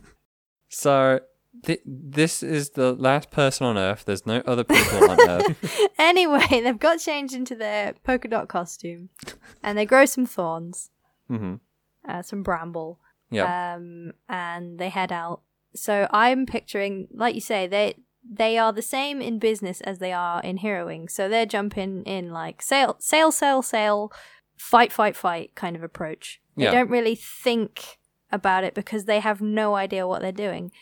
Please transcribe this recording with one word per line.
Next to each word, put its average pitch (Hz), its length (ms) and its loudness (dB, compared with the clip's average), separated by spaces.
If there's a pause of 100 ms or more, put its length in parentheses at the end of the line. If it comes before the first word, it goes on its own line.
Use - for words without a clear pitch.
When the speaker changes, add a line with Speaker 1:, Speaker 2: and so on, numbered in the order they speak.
(680)
Speaker 1:
So, 135 520 4 (440)
th-, - 220 -2
this 147 560 -2
is 143 280 -4
the 127 220 2
last 131 380 2
person 135 360 0
on 110 120 2
Earth. 95 260 0
There's 98 220 -4
no 113 200 0
other 120 180 0
people - 460 6
on - 100 6 (100)
Earth. - 640 0
Speaker 2:
<laughs> - 40 -10
Anyway, 320 520 4
they've 240 280 2
got 330 200 4
changed 285 360 -4
into 254 200 -6
their 208 400 -4 (100)
polka 254 240 -2
dot 220 200 -2
costume, 175 600 -8 (540)
and 208 160 -2
they 214 80 2
grow 262 180 8
some 254 220 0
thorns, 170 640 -6 (400)
Speaker 1:
Mm-hmm. 104 240 -4 (520)
Speaker 2:
uh, 175 160 -8
some 202 200 -10
bramble, 170 560 -6 (320)
Speaker 1:
Yeah. 175 460 -2
Speaker 2:
um, 170 360 -16 (160)
and 175 500 -8
they 180 120 -4
head 185 220 -2
out. 170 280 -8 (340)
So 202 360 0
I'm 254 360 4
picturing, 196 680 -6
like 226 220 -2
you 226 40 -6
say, 196 260 -2
they, 202 280 0 (340)
they 226 300 0
are 220 140 4
the 220 100 -6
same 277 400 -4
in 233 160 -4
business 202 420 -2
as 190 180 -8
they 185 140 -4
are 175 300 -4
in 185 160 -6
heroing. 175 520 -6
So 196 180 -4
they're 226 180 2
jumping 202 580 -4
in, 180 280 -8
like, 165 280 -10
sail, 269 380 2
sail, 311 340 4
sail, 277 300 2
sail, 214 500 0 (440)
fight, 233 360 4
fight, 214 240 0
fight 170 380 -6
kind 175 220 -6
of 160 60 -10
approach. - 580 -12 (160)
They 139 80 0
Speaker 1:
Yeah. 117 80 4
Speaker 2:
don't 247 180 4
really 233 240 2
think - 840 -4 (340)
about 190 320 0
it - 100 -6
because 208 300 -6
they 208 160 2
have 208 200 -2
no 214 360 0
idea 196 300 0
what 185 140 -2
they're 185 120 -4
doing. 185 480 -6